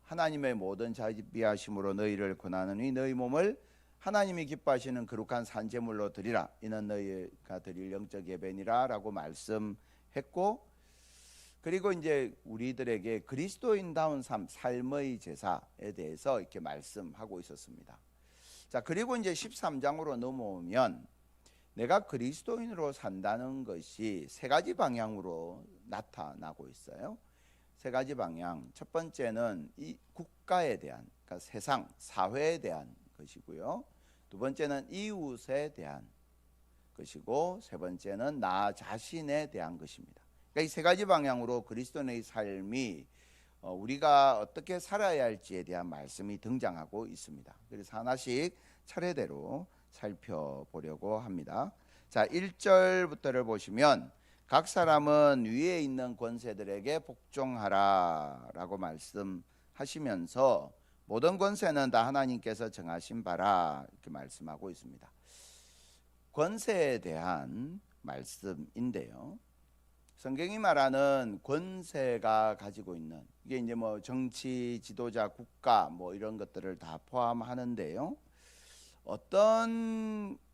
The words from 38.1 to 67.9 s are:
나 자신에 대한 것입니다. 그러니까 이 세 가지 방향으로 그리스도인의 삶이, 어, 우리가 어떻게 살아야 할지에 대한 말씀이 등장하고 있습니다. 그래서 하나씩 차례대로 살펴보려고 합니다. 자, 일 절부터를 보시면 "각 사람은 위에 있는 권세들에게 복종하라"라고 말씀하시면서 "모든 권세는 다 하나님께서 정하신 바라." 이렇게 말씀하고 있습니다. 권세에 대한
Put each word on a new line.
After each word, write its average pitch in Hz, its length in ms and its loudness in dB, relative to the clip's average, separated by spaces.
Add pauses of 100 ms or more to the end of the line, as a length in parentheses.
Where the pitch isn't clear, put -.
나 98 320 2
자신에 147 760 -6
대한 85 280 -6
것입니다. - 440 -18 (300)
그러니까 151 140 0
이 - 20 -2
세 160 140 -6
가지 185 240 6
방향으로 127 560 2
그리스도인의 123 640 -6
삶이, 104 840 -4 (540)
어, 95 100 -10
우리가 135 680 6
어떻게 160 400 -6
살아야 185 440 2
할지에 98 400 -2
대한 87 240 -6
말씀이 80 520 -10
등장하고 107 680 -4
있습니다. 76 480 -16 (140)
그래서 104 280 -14
하나씩 131 600 -2 (280)
차례대로 147 840 -4 (240)
살펴보려고 78 1300 -6
합니다. 113 520 -4 (380)
자, 107 160 6
일 180 320 -2
절부터를 185 840 6
보시면 113 680 4 (360)
"각 160 200 6
사람은 147 800 8
위에 151 360 2
있는 131 360 -2
권세들에게 113 840 -4
복종하라"라고 95 1800 2
말씀하시면서 95 2000 0 (320)
"모든 151 320 4
권세는 180 540 2
다 117 160 8
하나님께서 120 640 0
정하신 87 540 -8
바라." 87 680 4
이렇게 - 180 -20
말씀하고 76 640 -10
있습니다. 64 400 -18 (1200)
권세에 170 680 2
대한 87 840 -4 (200)